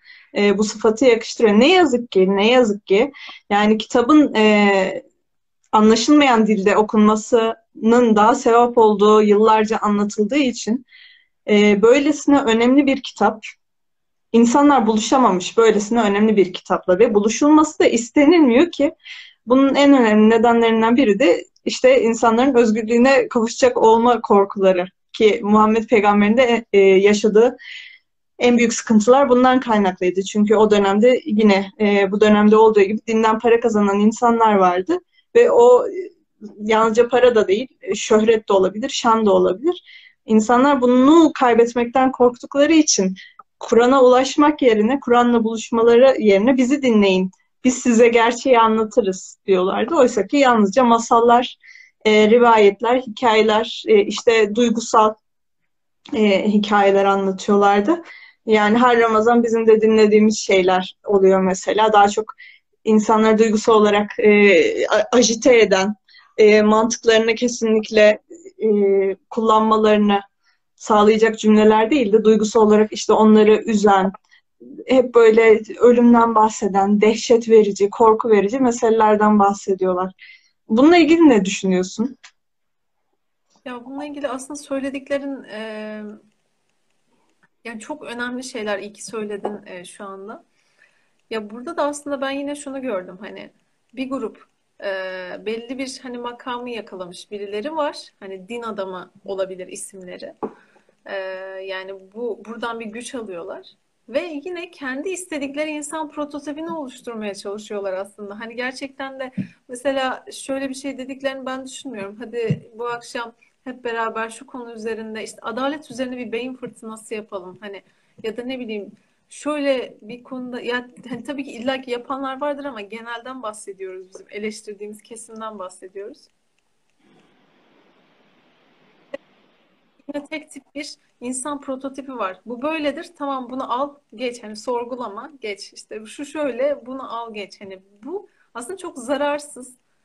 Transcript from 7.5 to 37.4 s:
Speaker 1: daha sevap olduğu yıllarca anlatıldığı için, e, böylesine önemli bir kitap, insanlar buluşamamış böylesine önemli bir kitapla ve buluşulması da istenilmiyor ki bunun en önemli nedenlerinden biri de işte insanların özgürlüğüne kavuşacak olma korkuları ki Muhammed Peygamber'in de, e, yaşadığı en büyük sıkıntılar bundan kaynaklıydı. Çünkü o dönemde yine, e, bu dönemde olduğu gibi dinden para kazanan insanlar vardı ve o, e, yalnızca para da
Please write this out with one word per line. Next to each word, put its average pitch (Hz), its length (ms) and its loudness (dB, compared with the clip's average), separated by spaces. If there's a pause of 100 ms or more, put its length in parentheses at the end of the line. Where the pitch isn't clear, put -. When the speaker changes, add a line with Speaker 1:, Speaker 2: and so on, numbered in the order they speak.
Speaker 1:
daha 214 200 4
sevap 240 420 2
olduğu 214 440 4
yıllarca 214 560 2
anlatıldığı 208 600 -2
için, 254 480 -4 (640)
e, 208 320 2
böylesine 277 600 2
önemli 247 440 2
bir 269 160 -2
kitap, - 420 -4 (880)
insanlar 247 560 4
buluşamamış 220 680 0
böylesine 226 440 2
önemli 208 360 0
bir 180 160 2
kitapla 180 460 -2
ve 220 140 2
buluşulması 294 680 2
da 359 60 2
istenilmiyor 294 880 2
ki 294 240 -4 (500)
bunun 269 300 2
en 285 180 6
önemli 214 360 4
nedenlerinden 226 680 2
biri 208 220 2
de 302 260 0 (200)
işte 254 360 2
insanların 233 540 0
özgürlüğüne 233 720 2
kavuşacak 240 500 0
olma 233 440 4
korkuları 196 640 0 (280)
ki 214 300 2
Muhammed 214 400 2
Peygamber'in 208 540 2
de, 240 360 0
e, 202 60 4
yaşadığı 202 800 4 (840)
en 240 180 2
büyük 233 160 0
sıkıntılar 247 560 2
bundan 254 300 4
kaynaklıydı. 196 640 -2
Çünkü 208 320 0
o 208 160 4
dönemde 208 540 2
yine, 202 540 2
e, 202 320 0
bu 208 100 0
dönemde 214 360 4
olduğu 220 240 6
gibi 196 260 0
dinden 226 320 0
para 233 200 2
kazanan 208 400 0
insanlar 226 560 2
vardı 185 420 0 (380)
ve 240 160 4
o, 240 360 4
e, - 220 -12 (500)
yalnızca 220 480 0
para 240 280 2
da 202 120 2